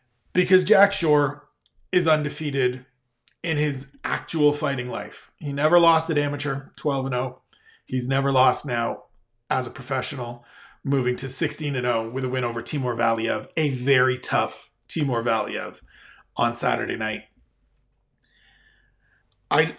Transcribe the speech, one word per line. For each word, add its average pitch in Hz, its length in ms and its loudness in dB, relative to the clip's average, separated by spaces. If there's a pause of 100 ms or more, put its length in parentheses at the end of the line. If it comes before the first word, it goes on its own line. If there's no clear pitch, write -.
(340)
Because 180 300 4
Jack 196 300 6
Shore 143 540 2 (440)
is 165 160 2
undefeated 139 800 0 (560)
in 165 160 -4
his 143 460 -4
actual 147 500 2
fighting 131 360 -4
life. 101 500 -10
He 143 140 -6
never 156 260 4
lost 165 300 4
at 147 80 0
amateur, 143 580 -2
twelve 139 300 -2
and 131 100 -4
oh. 127 260 -4 (440)
He's 127 220 -2
never 135 240 0
lost 127 340 4
now 117 380 -4 (460)
as 131 180 -2
a - 40 -10
professional, 127 720 -8 (400)
moving 127 340 0
to 131 120 -6
sixteen 147 460 0
and 123 120 -2
oh 113 220 -2
with 131 160 -4
a 127 40 -2
win 127 140 -2
over 117 180 -4
Timur 127 340 -4
Valiev, 113 600 0
a 156 140 0
very 127 480 0
tough - 520 -4 (180)
Timur 135 360 -2
Valiev, 104 580 -4 (560)
on 120 180 0
Saturday 113 400 -2
night. 107 280 -6 (2250)
I, 156 280 2